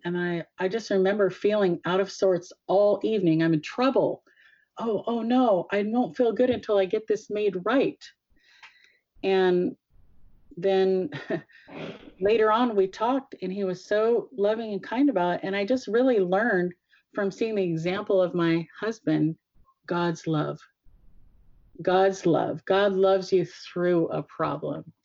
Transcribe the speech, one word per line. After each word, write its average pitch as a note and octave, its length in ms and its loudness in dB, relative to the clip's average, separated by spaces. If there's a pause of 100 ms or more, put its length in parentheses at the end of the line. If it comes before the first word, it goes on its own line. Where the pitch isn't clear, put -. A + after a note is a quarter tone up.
And F3 120 -4
I, F3 260 -4 (140)
I F#3 100 -2
just A3 220 -6
remember G3 400 2
feeling G3+ 560 0
out F3+ 140 0
of F#3+ 100 -2
sorts F3+ 420 0 (140)
all G3+ 380 2
evening. F3+ 400 2
"I'm E3 100 2
in D3+ 80 2
trouble. A#3+ 640 0 (560)
Oh, G#3 260 -4
oh A#3 160 -4
no, A3+ 500 2
I G3+ 140 0
won't A3 320 -2
feel A3+ 160 2
good B3+ 160 2
until A3 300 0
I F#3+ 60 2
get G#3+ 200 -4
this G#3 240 -4
made G#3 340 -2
right." G#3+ 400 0 (1160)
And F#3 540 2 (840)
then F#3+ 540 0 (180)
<laughs> D#3+ 140 -6 (760)
later G#3+ 320 4
on A#3 240 2
we F#3+ 120 4
talked, B3+ 560 -4
and F#3 100 -6
he G3+ 120 -4
was F3+ 200 -6
so A3 500 0
loving G#3+ 380 -2
and F#3+ 80 -6
kind C#4 300 0
about F3 240 0
it. - 80 -6
And G3 120 -4
I G3+ 80 -2
just B3+ 240 -2
really A#3 320 2
learned F#3 540 0 (400)
from G3+ 160 -2
seeing A3 260 -4
the G3 80 0
example F#3 580 0
of F3 120 0
my E3+ 320 0 (140)
husband, D#3+ 560 -2 (500)
God's F3 400 -2
love. D3+ 340 -2 (1200)
God's F#3+ 440 2
love. D#3+ 400 0
God G3 280 2
loves F#3+ 380 2
you F#3 140 2
through F3 640 -2
a D#3 120 -4
problem. D#3 640 -6 (220)